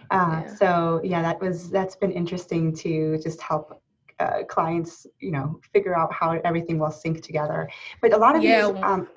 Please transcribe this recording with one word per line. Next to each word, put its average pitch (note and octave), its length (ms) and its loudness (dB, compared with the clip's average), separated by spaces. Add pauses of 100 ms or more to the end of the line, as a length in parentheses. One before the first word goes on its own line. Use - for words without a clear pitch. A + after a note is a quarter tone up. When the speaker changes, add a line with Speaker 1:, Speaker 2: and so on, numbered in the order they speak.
(120)
Speaker 1:
Uh, E3 300 2
Speaker 2:
Yeah. D3+ 60 -12
Speaker 1:
so, E3+ 560 2
yeah, F3 180 0
that E3 200 -2
was, F3 280 -4
that's F#3+ 260 -2
been F#3+ 160 -2
interesting E3+ 640 -2
to D#3 420 0
just D#3+ 220 -8
help, - 400 -6 (380)
uh, - 300 0
clients, E3 580 -2 (120)
you F#3+ 120 -8
know, D3+ 280 -4 (140)
figure F#3+ 240 2
out D#3+ 160 0
how E3 180 -2 (120)
everything E3 360 0
will D#3 120 0
sync D#3+ 320 -6
together. D#3 460 -4 (320)
But A3+ 120 6
a G3 40 6
lot A#3+ 180 8
of - 60 4
Speaker 2:
Yeah, A3 200 6
Speaker 1:
these, G#3 60 2
Speaker 2:
w- F#3+ 160 -2
Speaker 1:
um, F#3+ 340 0